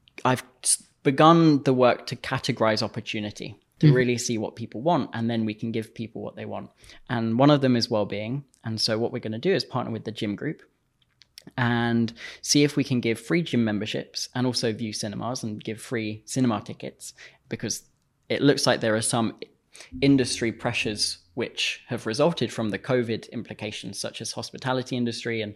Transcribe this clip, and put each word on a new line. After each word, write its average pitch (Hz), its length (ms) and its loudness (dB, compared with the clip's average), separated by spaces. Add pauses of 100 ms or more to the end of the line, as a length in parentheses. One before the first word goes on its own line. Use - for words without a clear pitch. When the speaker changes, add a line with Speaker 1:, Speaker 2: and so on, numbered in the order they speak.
(240)
Speaker 1:
I've 127 200 2 (200)
s-, - 200 -2 (180)
begun 156 640 6
the 135 100 2
work 123 340 4
to 120 80 -6
categorize 113 680 0
opportunity, 107 760 -8 (200)
to 156 80 8
Speaker 2:
Mm-hmm. 123 80 10
Speaker 1:
really 123 240 2
see 117 180 -2
what 107 180 -6
people 113 260 -10
want, 151 320 0
and 113 180 -2
then 117 140 0
we 107 100 -4
can 113 160 -6
give 110 240 -6
people 107 260 -10
what - 140 -10
they 110 100 -12
want. 101 240 -10 (400)
And 117 300 0
one 143 100 8
of 147 120 6
them 127 140 4
is 113 140 0
well-being. 107 540 -2 (200)
And 110 160 -4
so 113 200 0
what 117 120 -2
we're 123 80 -6
gonna 110 200 -6
do 185 140 2
is 135 100 2
partner 123 280 -4
with 110 140 -8
the 110 60 -6
gym 107 240 -4
group - 260 -8 (920)
and 117 560 0 (300)
see 147 240 6
if 143 100 0
we 143 80 2
can 123 160 0
give 113 180 0
free 170 240 0
gym 127 220 0
memberships 107 720 -4
and 123 100 0
also 117 280 0
view 107 180 -6
cinemas 113 520 -6
and 107 200 -8
give 110 180 -8
free 110 440 -6
cinema 120 360 0
tickets, - 520 -14 (340)
because - 360 -6 (440)
it - 140 -2
looks 139 260 4
like 123 140 2
there 110 140 2
are 113 60 0
some 113 320 0 (680)
industry 131 500 4
pressures - 680 -4 (160)
which - 520 -4
have - 180 -6
resulted 127 460 2
from 113 200 -4
the 104 60 -2
covid 117 540 -2
implications, 107 680 -10
such - 220 -10
as - 140 -8
hospitality 127 640 -4
industry 117 440 -4
and 104 140 -6